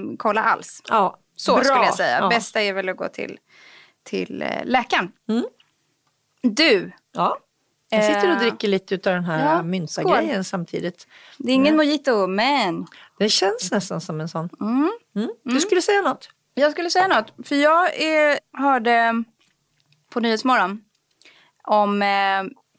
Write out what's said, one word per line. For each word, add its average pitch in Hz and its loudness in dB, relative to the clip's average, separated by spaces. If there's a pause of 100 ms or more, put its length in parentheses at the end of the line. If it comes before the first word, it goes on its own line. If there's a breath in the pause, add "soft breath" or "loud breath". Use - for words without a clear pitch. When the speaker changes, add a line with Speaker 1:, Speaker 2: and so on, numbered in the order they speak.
(180)
Speaker 1:
kolla 214 0
alls. - -2
Speaker 2:
Ja. 208 2 (180)
Speaker 1:
Så - 0
Speaker 2:
Bra. 247 4
Speaker 1:
skulle 262 4
jag 175 2
säga. 135 0
Speaker 2:
Ja. 196 2
Speaker 1:
Bästa 226 0
är 202 0
väl 190 -4
att 185 -4
gå - -6
till, - -12 (680 soft breath)
till, - -8
eh, - -4
läkaren. 254 -2 (160)
Speaker 2:
Mm. 226 -2 (1000)
Speaker 1:
Du. 208 2 (200)
Speaker 2:
Ja. 180 -2 (500)
Jag 214 2
sitter 208 4
och - 2
Speaker 1:
Eh, 196 0
Speaker 2:
dricker 220 -2
lite 190 0
utav 185 0
den 175 -2
här 175 0
Speaker 1:
ja, 349 0
Speaker 2:
myntagrejen 277 0
Speaker 1:
skål. 190 -2
Speaker 2:
samtidigt. 170 -6 (320 loud breath)
Speaker 1:
Det 233 -4
är - 4
ingen 262 4
Speaker 2:
Mm. - 4
Speaker 1:
mojito, 285 2
men 196 0 (320 loud breath)
Speaker 2:
Den 208 2
känns 415 -2
nästan 190 -2
som 156 -8
en 160 -8
sån. 165 -8 (120)
Speaker 1:
Mm. 262 0 (240)
Speaker 2:
Mm. 226 -4 (140)
Du 247 -6
Speaker 1:
Mm. 262 2
Speaker 2:
skulle 370 0
säga 403 2
något? - -4 (260)
Speaker 1:
Jag 294 2
skulle 339 -6
säga 370 2
något. - -2
För 294 -2
jag, 311 4
eh, 302 2 (220)
hörde 233 2 (840)
på 247 -6
Nyhetsmorgon 220 0 (840 soft breath)
om, 202 2
eh, 196 0 (340)